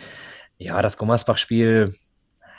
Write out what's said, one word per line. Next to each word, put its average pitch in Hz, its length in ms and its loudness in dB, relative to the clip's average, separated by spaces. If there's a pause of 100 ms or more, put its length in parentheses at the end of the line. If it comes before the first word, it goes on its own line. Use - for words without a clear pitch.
(580)
Ja, 90 240 -2
das 107 160 -2
Gummersbach-Spiel, 113 960 2 (640)